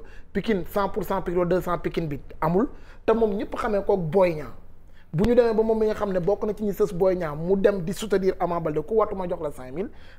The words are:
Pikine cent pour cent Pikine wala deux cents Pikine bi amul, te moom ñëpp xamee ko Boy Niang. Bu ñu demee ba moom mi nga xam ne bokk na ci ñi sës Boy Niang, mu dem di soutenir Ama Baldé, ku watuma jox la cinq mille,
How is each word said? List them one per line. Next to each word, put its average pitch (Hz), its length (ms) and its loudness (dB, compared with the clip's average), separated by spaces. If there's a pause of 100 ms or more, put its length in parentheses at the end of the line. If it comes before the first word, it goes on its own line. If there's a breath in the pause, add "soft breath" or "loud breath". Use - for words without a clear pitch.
(320 loud breath)
Pikine 196 400 0
cent 196 160 0
pour 190 160 -4
cent 196 180 -2
Pikine 175 180 -2
wala 175 100 2
deux 180 120 2
cents 175 160 -2
Pikine 170 300 -4
bi 139 100 -6 (220)
amul, 180 300 2 (360 loud breath)
te 226 60 4
moom 220 240 2
ñëpp 233 220 -6
xamee 202 280 0
ko 208 120 4
Boy 175 380 2
Niang. 143 180 -10 (600 soft breath)
Bu 175 140 4
ñu 240 80 4
demee 233 180 6
ba 220 100 4
moom 226 140 2
mi 214 100 4
nga 208 80 0
xam 208 180 -2
ne 185 60 0
bokk 202 280 0
na 208 80 -2
ci 208 80 -8
ñi 202 80 0
sës 196 220 0
Boy 185 240 2
Niang, 156 180 -4
mu 175 220 0
dem 196 240 4
di 170 100 -4
soutenir 190 480 0
Ama 170 220 0
Baldé, 156 260 -2
ku 220 80 -4
watuma 202 320 0
jox 175 160 -6
la 147 80 -4
cinq 127 220 -12
mille, 202 160 -6 (300 loud breath)